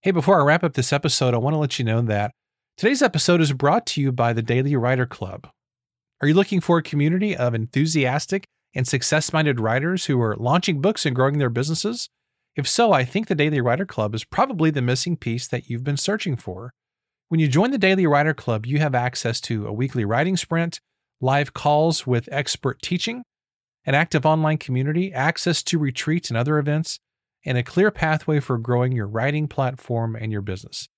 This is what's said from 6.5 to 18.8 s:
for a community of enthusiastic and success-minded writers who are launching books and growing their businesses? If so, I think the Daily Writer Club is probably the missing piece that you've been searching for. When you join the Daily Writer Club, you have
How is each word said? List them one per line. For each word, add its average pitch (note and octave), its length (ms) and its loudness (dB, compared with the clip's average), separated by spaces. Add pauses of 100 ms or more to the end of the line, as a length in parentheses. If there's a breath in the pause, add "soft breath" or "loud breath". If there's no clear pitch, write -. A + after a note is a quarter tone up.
for E3+ 160 2
a D#3+ 60 2
community E3+ 520 0
of B2 200 0
enthusiastic C#3+ 920 0 (280)
and B2+ 120 -2
success-minded D3+ 720 0
writers C3+ 480 -2
who C3 140 2
are G#2+ 160 0
launching C#3 460 0
books G3+ 240 0
and B2+ 100 0
growing C3+ 220 2
their C3+ 120 2
businesses? D#3+ 600 -4 (460)
If C#3 120 -4
so, A#3 240 4
I C3+ 120 4
think G#3+ 240 -4
the G3 60 0
Daily D3+ 260 2
Writer B2 260 0
Club G#2+ 280 -4
is A2 100 -6
probably G3 460 0
the D3 120 -2
missing B2+ 340 -2
piece A#2+ 320 -6
that B2+ 200 -6
you've A#2+ 160 -6
been C#3+ 120 -2
searching G3 400 -4
for. G#2 360 -12 (560)
When E3 120 2
you D#3 80 4
join F3 220 4
the C4+ 80 -2
Daily F#3+ 280 2
Writer D3 280 4
Club, A2+ 320 -4
you C#3+ 120 0
have D3 160 0